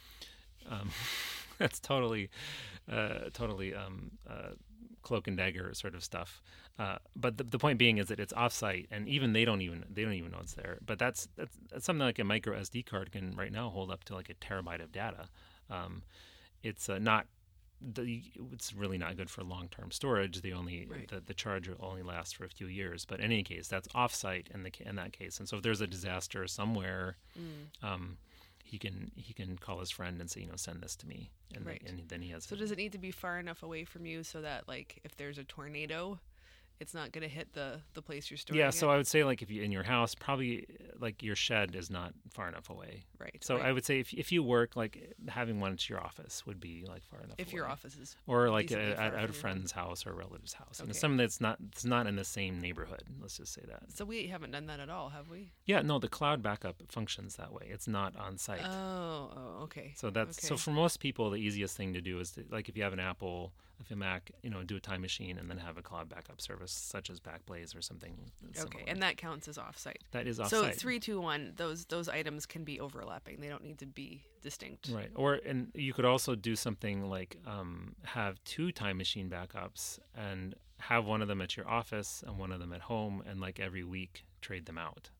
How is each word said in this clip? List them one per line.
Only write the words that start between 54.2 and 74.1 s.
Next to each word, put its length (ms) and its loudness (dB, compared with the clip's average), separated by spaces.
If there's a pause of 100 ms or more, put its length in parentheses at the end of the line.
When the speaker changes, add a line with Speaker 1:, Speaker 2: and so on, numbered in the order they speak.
Speaker 2:
haven't 240 -6
done 160 -4
that 120 -6
at 100 -8
all, 200 -6
have 200 -10
we? 220 -12 (140)
Speaker 1:
Yeah, 160 8
no, 180 6
the 80 4
cloud 340 4
backup 460 0
functions 480 -4
that 160 -10
way. 180 -10
It's 200 -4
not 260 2
on 220 -6
site. 260 -2
Speaker 2:
Oh, 720 -4
oh, 280 -8
okay. 340 -8
Speaker 1:
So 120 -2
that's, 320 0
so 140 0
Speaker 2:
Okay. 60 2
Speaker 1:
for 100 0
most 300 6
people, 280 2
the 80 2
easiest 380 2
thing 180 0
to 80 0
do 180 -2
is 120 -4
to, 180 -10
like, 200 -4
if 80 -6
you 60 2
have 100 2
an 80 0
Apple, 500 -2 (280)
if 100 -14
you 60 -6
have 20 -4
a 20 -2
Mac, 320 -2 (120)
you 60 -4
know, 140 -4
do 120 -4
a 40 -4
Time 220 -4
Machine 360 -4
and 120 -8
then 80 -6
have 200 -8
a 40 -8
cloud 280 -8
backup 320 -14
service 300 -8
such 380 -6
as 120 -10
Backblaze 560 -10
or 40 -12
something 320 -10 (300)
Speaker 2:
Okay, 160 -14
Speaker 1:
similar. 280 -8
Speaker 2:
and 140 -2
that 140 4
counts 320 -8
as 100 -10
offsite. 440 -10 (100)
Speaker 1:
That 160 0
is 100 0
Speaker 2:
So 60 0 (220)
Speaker 1:
offsite. 100 4
Speaker 2:
three 240 0
two 220 0
one, 340 0
those, 300 -2
those 240 0
items 360 -2
can 200 -8
be 160 -6
overlapping. 580 -8
They 80 -8
don't 160 -8
need 160 -10
to 60 -10
be 380 -10 (180)